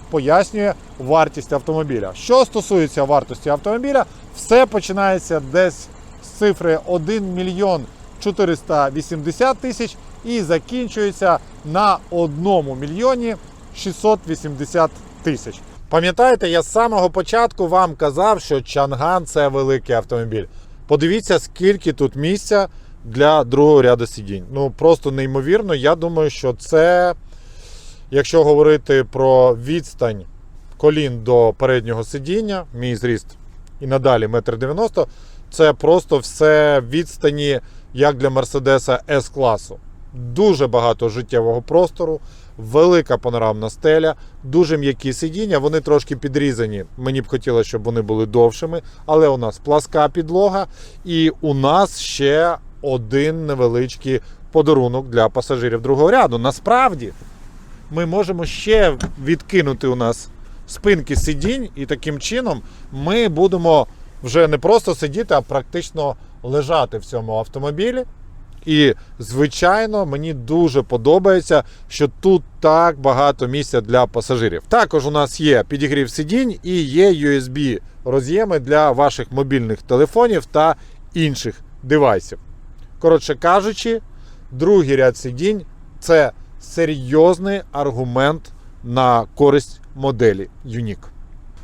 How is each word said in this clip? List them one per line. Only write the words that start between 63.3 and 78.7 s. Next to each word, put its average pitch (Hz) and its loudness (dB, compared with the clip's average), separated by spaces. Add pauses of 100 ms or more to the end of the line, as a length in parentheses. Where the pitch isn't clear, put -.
вже 151 4
не 147 0
просто 185 2
сидіти, 156 -4
а 135 4
практично 143 -6 (260)
лежати 135 -2
в 95 -12
цьому 110 -6
автомобілі. 151 -6 (640)
І, 151 4 (240)
звичайно, 175 0
мені 151 -8
дуже 139 0
подобається, 160 2 (240)
що 143 -2 (120)
тут 190 4 (180)
так 160 4
багато 135 2
місця 131 -2
для 120 2
пасажирів. 117 -2
Також 165 2
у 147 -2
нас 147 -2
є 139 4
підігрів 139 -2
сидінь 196 -4
і 175 -2
є 160 4
U 147 0
S 139 2
B 127 -4 (260)
роз'єми 147 -2
для 143 2